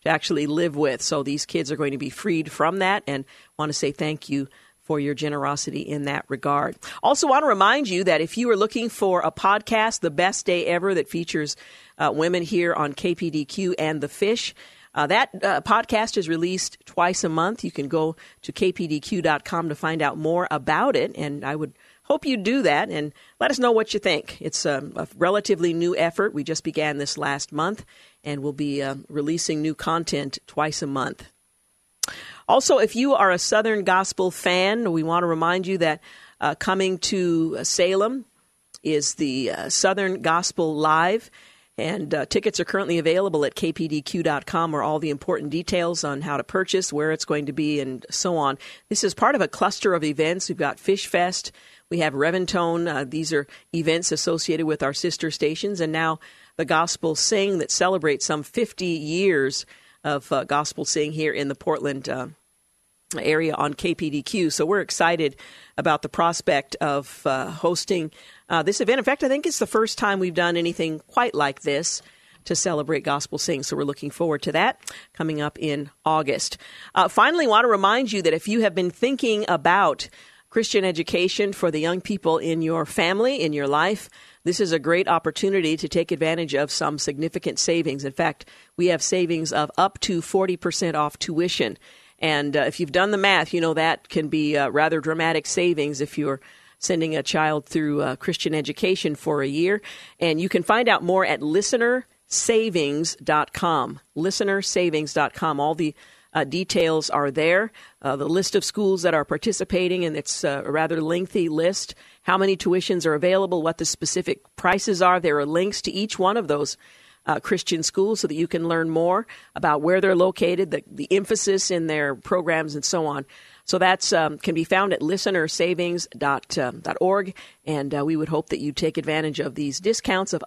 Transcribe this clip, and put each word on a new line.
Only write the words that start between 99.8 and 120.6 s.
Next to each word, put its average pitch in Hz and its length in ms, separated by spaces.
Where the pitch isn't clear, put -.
And 165 200
you 180 120
can 180 120
find 226 240
out 208 160
more 185 220
at 147 160
listener 233 640
savings 170 960
dot 151 300
com. 147 460
Listener 196 460
savings 160 540
dot 151 180
com. 156 280
All 147 140
the, 151 200
uh, 156 100
details 160 640
are 143 220
there. 175 420
Uh, 139 140
the 143 120
list 180 260
of 185 120
schools 190 340
that 165 140
are 147 100
participating, 180 800
and 160 100
it's, - 300
uh, 139 220
a - 40
rather 160 300
lengthy 175 480
list. 165 460
How 180 120
many 190 180
tuitions 175 520
are 156 80
available, 180 480
what 165 160
the 165 80
specific - 580
prices 185 440
are. 180 200
There 156 180
are 143 80
links 180 360
to - 80
each 208 280
one 190 180
of 175 120
those, 143 280
uh, 147 120
Christian 170 440
schools 196 380
so 170 80
that 147 60
you 165 120
can 170 200
learn 165 220
more 170 380
about 151 280
where 180 180
they're 190 160
located, 180 540